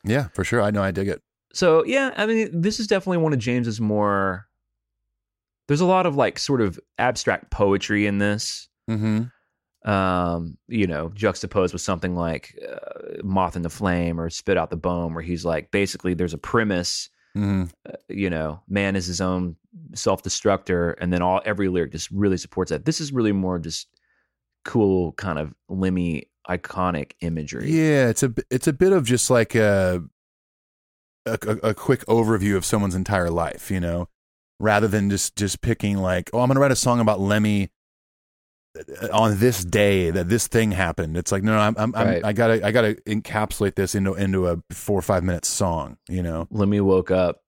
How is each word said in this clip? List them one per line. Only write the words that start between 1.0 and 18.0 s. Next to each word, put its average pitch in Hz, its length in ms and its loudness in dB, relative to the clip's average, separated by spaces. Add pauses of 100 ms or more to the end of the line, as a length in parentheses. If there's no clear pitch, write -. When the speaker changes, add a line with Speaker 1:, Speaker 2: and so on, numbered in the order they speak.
Speaker 1:
it. 90 140 -6 (320)
Speaker 2:
So, 165 320 4
yeah, 262 320 0
I 214 80 -2
mean, 220 240 0 (120)
this 214 180 0
is 214 80 -6
definitely 190 300 0
one 160 160 2
of 127 60 0
James's 117 420 -2
more, 101 680 0 (1200)
there's 147 140 0
a 185 40 2
lot 185 200 4
of, 147 100 0
like, 123 240 0
sort 131 220 0
of 92 180 0 (180)
abstract 117 540 -2
poetry 104 540 2
in 101 120 0
this. 104 500 -4 (220)
Speaker 1:
Mm-hmm. 110 340 0 (680)
Speaker 2:
Um, 90 680 0 (100)
you 110 200 0
know, 80 260 -4
juxtaposed 98 600 0
with 87 80 -8
something 90 340 -2
like, 85 440 -6 (100)
uh, - 540 -14
Moth 92 320 0
in 87 60 -4
the 82 80 -4
Flame 87 500 -2
or 82 100 -4
Spit - 280 0
Out 82 120 0
the 87 80 -6
Bone, 85 360 -2
where 82 100 -8
he's 87 220 -4
like, 80 260 -2
basically, 98 420 -2
there's 85 200 -2
a 78 40 -10
premise, 101 720 -2 (260)
Speaker 1:
Mm-hmm. 98 300 0 (220)
Speaker 2:
uh, - 40 -16 (180)